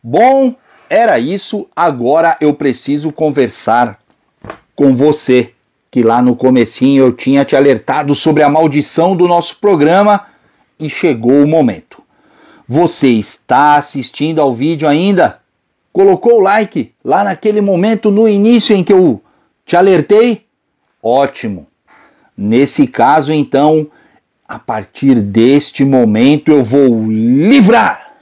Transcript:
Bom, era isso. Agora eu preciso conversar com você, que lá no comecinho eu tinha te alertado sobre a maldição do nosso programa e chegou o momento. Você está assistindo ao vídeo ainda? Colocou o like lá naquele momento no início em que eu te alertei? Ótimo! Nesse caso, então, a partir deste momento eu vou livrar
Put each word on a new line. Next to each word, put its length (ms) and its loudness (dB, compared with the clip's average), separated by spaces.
Bom, 540 0
era 300 0
isso. 560 -8
Agora 640 -2
eu 140 0
preciso 580 -4
conversar 880 -2
com 200 2
você, 560 0
que 100 -2
lá 200 2
no 140 0
comecinho 680 0
eu 80 4
tinha 320 -2
te 120 -2
alertado 600 0
sobre 260 0
a 80 2
maldição 680 -2
do 120 0
nosso 300 -4
programa 680 0
e 100 -10
chegou 540 0
o 40 2
momento. 540 -4
Você 420 0
está 680 0
assistindo 640 -6
ao 140 0
vídeo 340 -4
ainda? 520 0
Colocou 460 2
o 20 2
like 540 -2
lá 200 -2
naquele 360 -4
momento 520 -2
no 180 2
início 460 2
em 80 -2
que 100 0
eu 280 2
te 100 -4
alertei? 680 2
Ótimo! 680 -4
Nesse 500 0
caso, 460 0
então, 540 0
a 100 -14
partir 580 -2
deste 680 0
momento 680 2
eu 120 2
vou 480 0
livrar 1120 0